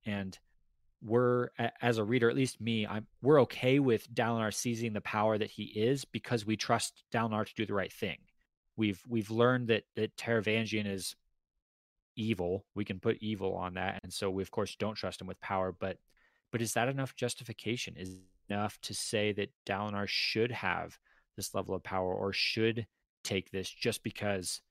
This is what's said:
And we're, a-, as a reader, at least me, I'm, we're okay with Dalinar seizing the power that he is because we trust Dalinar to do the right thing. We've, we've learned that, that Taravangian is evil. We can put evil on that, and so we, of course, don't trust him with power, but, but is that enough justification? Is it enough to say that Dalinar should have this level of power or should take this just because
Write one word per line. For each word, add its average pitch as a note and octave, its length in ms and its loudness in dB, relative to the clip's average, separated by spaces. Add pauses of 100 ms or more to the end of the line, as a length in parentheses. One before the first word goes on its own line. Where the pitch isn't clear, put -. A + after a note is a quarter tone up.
And G2 340 -4 (640)
we're, B2 440 4 (100)
a-, A#2 140 0 (100)
as A#2+ 160 4
a G#2+ 60 2
reader, A#2 260 4
at C3 60 0
least C3 240 0
me, A2 260 0
I'm, G#2+ 200 -6 (160)
we're C#3+ 200 8
okay C3 380 4
with A#2+ 340 4
Dalinar A2+ 400 2
seizing A#2 380 -2
the G#2 80 -2
power G#2+ 360 2
that G#2 140 0
he G#2 140 -8
is A#2 400 0
because A2 420 -2
we A2 100 2
trust - 460 0 (100)
Dalinar A2 320 0
to - 120 -12
do A2 100 0
the G2+ 80 -4
right F#2 180 0
thing. F2 260 -6 (580)
We've, G#2 320 0
we've A2 220 -2
learned A#2+ 380 4
that, A2 140 4 (140)
that A2 200 -2
Taravangian A2 720 0
is G2 300 -6 (1000)
evil. F#2+ 500 -2 (120)
We G2+ 80 -2
can F#2+ 160 -6
put A2+ 200 0
evil G2 360 -2
on F2+ 180 -4
that, F#2 300 -4
and F2+ 80 -12
so G2 180 -2
we, F#2+ 120 -2
of - 100 -8
course, G2+ 240 -4
don't G#2+ 180 -4
trust - 260 -8
him F#2 60 -10
with F2+ 140 -12
power, F#2+ 320 -2
but, F#2 260 -6 (540)
but A#2 100 -2
is A2 120 -4
that A#2 140 2
enough C3+ 280 -4
justification? A#2+ 800 -6
Is F#2 180 -8
it F#2 60 -16 (280)
enough G#2 340 -2
to - 120 -8
say G#2+ 380 0
that G2+ 180 -2 (160)
Dalinar G2+ 400 -2
should A2+ 460 0
have F2 460 -2 (380)
this - 160 -8
level F#2+ 220 -2
of F2+ 80 -4
power F#2 320 0
or G2 180 -2
should A2+ 540 0 (380)
take F#2+ 260 -2
this F#2+ 180 -4
just - 360 -2
because G2+ 560 -2 (100)